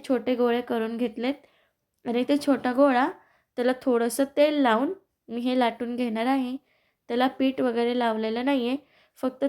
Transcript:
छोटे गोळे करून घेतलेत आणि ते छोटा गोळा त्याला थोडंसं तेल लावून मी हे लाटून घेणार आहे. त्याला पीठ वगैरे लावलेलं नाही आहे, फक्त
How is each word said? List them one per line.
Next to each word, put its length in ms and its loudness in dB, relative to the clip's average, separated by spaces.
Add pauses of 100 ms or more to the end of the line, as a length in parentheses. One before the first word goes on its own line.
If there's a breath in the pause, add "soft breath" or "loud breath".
छोटे 260 0
गोळे 260 2
करून 360 -4
घेतलेत 380 -4 (680 soft breath)
आणि 240 -2
ते 80 4
छोटा 360 0
गोळा 360 4 (480 soft breath)
त्याला 160 0 (100)
थोडंसं 420 0 (120)
तेल 180 4
लावून 380 2 (360)
मी 120 -6
हे 180 0
लाटून 380 -2
घेणार 300 -2
आहे. 300 0 (520)
त्याला 200 2
पीठ 320 0
वगैरे 380 0
लावलेलं 460 -2
नाही 240 0
आहे, 80 -2 (460 soft breath)
फक्त 260 -4